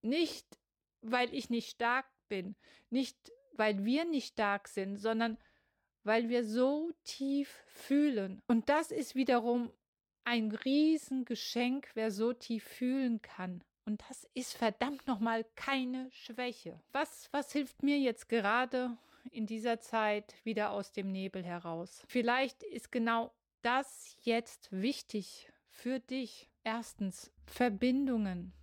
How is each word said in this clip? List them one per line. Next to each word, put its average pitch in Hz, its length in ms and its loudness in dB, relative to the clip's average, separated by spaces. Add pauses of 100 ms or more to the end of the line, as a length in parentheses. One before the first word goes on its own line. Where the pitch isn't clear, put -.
Nicht, 302 460 0 (560)
weil 247 320 0
ich 277 160 -4
nicht 233 200 0
stark 240 360 0 (220)
bin, 190 280 -6 (340)
nicht, 254 260 0 (360)
weil 214 320 2
wir 269 200 4
nicht 311 280 -2
stark 202 360 0
sind, 196 280 -4
sondern 226 420 0 (680)
weil 226 240 2
wir 240 160 2
so 269 480 2 (120)
tief 277 600 -2
fühlen. 240 840 2
Und 233 200 4
das 302 220 4
ist - 240 -4
wiederum 240 560 2 (540)
ein 226 280 2
Riesengeschenk, 262 1400 2
wer 220 160 0
so 220 220 0
tief 233 320 -4
fühlen 247 580 0
kann. 180 400 -8 (220)
Und 208 240 -4
das - 260 -16
ist 254 220 -6
verdammt 247 500 0
nochmal 226 380 0 (120)
keine 262 560 -2
Schwäche. 233 680 -8 (120)
Was, - 400 -4
was 277 200 -2
hilft 285 300 -2
mir 285 160 4
jetzt 254 300 0
gerade 240 680 0 (340)
in 220 160 -4
dieser 226 340 -2
Zeit 214 540 0 (100)
wieder 214 260 0
aus 202 220 -4
dem 196 180 -4
Nebel 190 340 -4
heraus? 175 600 -8
Vielleicht 247 560 0
ist 311 300 -10
genau 233 400 2 (300)
das - 580 -2
jetzt - 500 -2
wichtig - 800 -4 (160)
für 254 320 -6
dich. 254 500 -8 (140)
Erstens, 220 680 -6 (140)
Verbindungen. 226 1040 0 (100)